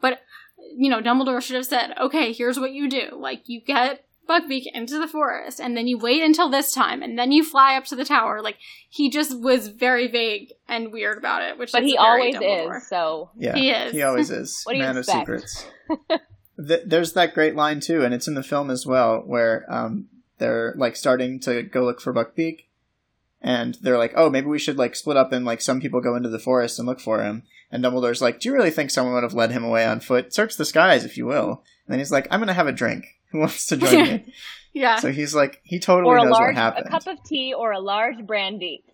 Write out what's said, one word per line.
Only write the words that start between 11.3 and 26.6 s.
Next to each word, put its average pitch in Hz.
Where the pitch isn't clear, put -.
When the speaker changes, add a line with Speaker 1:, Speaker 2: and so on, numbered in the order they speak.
Speaker 1:
it, -
which 240
Speaker 2:
But 247
Speaker 1:
is 285
Speaker 2:
he 254
Speaker 1:
very 214
Speaker 2:
always 247
Speaker 1:
Dumbledore. 185
Speaker 2:
is, -
so. 160
Speaker 3:
Yeah, 240
Speaker 1:
He 262
is. 233
Speaker 3:
he 294
always 269
is. -
Speaker 2:
<laughs> -
What 240
do 269
you 269
Speaker 3:
Man 262
of 254
Speaker 2:
expect? 254
Speaker 3:
secrets. -
Speaker 2:
<laughs> -
Speaker 3:
Th-, 170
there's 170
that 175
great 156
line, 151
too, 156
and 120
it's 123
in 151
the 135
film 143
as 127
well, 123
where, 117
um, 117
they're, 117
like, 123
starting 127
to 120
go 127
look 123
for 127
Buckbeak, 160
and 120
they're 127
like, 117
"Oh, 160
maybe 135
we 147
should, 147
like, 120
split 143
up 135
and, 123
like, 117
some 131
people 123
go 123
into 123
the 110
forest 123